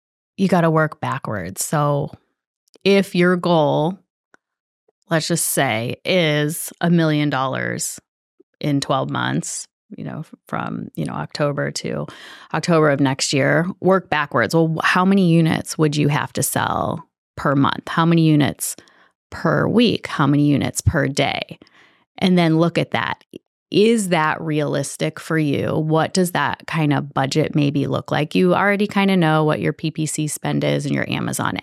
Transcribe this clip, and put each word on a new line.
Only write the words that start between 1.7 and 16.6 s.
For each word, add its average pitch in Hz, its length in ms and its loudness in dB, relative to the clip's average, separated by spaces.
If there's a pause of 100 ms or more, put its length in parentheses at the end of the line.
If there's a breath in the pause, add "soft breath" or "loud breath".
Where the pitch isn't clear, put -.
if 196 320 2
your 180 220 4
goal, 160 600 2 (1120)
let's 160 200 -2
just 165 220 -2
say, 123 540 -2
is 151 760 0
a 170 100 2
million 156 400 2
dollars 131 720 -6 (580)
in 143 220 0
twelve 139 300 -2
months, 131 580 -4 (280)
you - 60 -14
know, 139 180 -10
f-, - 140 -14 (140)
from, 57 480 -6
you 156 80 -6
know, 147 80 -6
October 143 580 -4
to 143 360 -8 (460 loud breath)
October 156 380 4
of 139 100 2
next 135 320 0
year, 147 340 2 (140)
work 185 300 2
backwards. 151 440 0
Well, 165 200 2
wh-, 156 100 -4
how 185 200 2
many 190 240 4
units 165 500 2
would 151 180 2
you 147 120 2
have 143 240 -2
to - 100 -4
sell - 640 -2 (280)